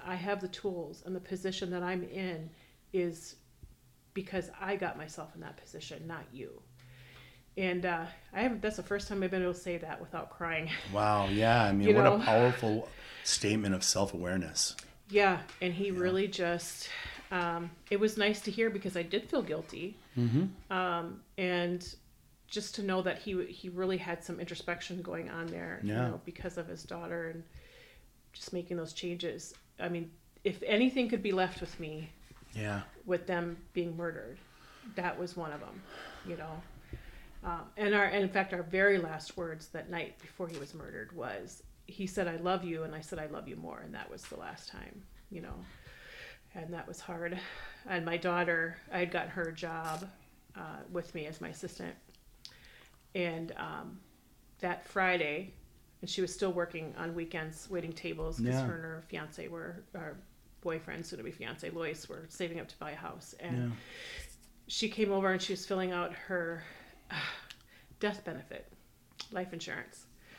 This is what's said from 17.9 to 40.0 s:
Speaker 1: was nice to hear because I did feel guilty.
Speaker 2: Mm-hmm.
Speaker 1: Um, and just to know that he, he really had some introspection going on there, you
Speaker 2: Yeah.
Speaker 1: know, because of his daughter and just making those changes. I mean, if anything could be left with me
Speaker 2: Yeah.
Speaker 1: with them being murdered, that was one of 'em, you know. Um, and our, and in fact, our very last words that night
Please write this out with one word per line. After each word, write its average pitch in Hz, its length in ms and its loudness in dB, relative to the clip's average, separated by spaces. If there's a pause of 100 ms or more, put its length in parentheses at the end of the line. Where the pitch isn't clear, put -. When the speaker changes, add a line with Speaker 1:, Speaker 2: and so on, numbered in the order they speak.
Speaker 1:
was 214 200 4
nice 208 240 6
to 214 100 -4
hear 226 180 4
because 196 280 -2
I 170 60 2
did 190 260 -2
feel 285 120 4
guilty. 165 540 -4 (220)
Speaker 2:
Mm-hmm. 123 300 6 (240)
Speaker 1:
Um, 180 500 0 (160)
and 180 580 2 (520)
just - 280 -6
to 214 80 -2
know 185 200 4
that 180 160 0
he, 185 260 -2
he 180 240 -10
really 185 300 2
had 170 220 -2
some 175 200 -6
introspection 175 600 -4
going 175 280 -6
on 165 180 -6
there, 85 340 -6
you 104 120 0
Speaker 2:
Yeah. 120 160 2
Speaker 1:
know, 85 160 -6
because 175 320 -8
of 165 100 -6
his 170 160 -10
daughter 170 460 -6
and 165 140 -10 (880)
just - 180 -12
making 175 240 -4
those 165 160 -4
changes. 175 640 -4 (260)
I 175 80 -2
mean, 170 240 -2 (320)
if 190 200 2
anything 247 440 6
could 214 160 2
be 202 80 2
left 185 300 2
with - 180 -8
me 156 300 -6 (440)
Speaker 2:
Yeah. 104 280 -2 (240)
Speaker 1:
with 175 220 0
them 170 300 0 (140)
being 170 240 0
murdered, 160 420 -4 (580)
that 180 220 0
was 175 200 -4
one 156 160 -4
of 151 100 -8
'em, - 180 -12 (460)
you 175 80 -6
know. 156 260 -8 (840)
Um, 170 180 -2 (160)
and 208 160 4
our, 202 120 8
and 196 180 4
in 190 60 2
fact, 190 240 2
our 175 100 -2
very 190 340 8
last 160 400 -2
words 160 300 -6
that 156 220 -8
night 165 300 -4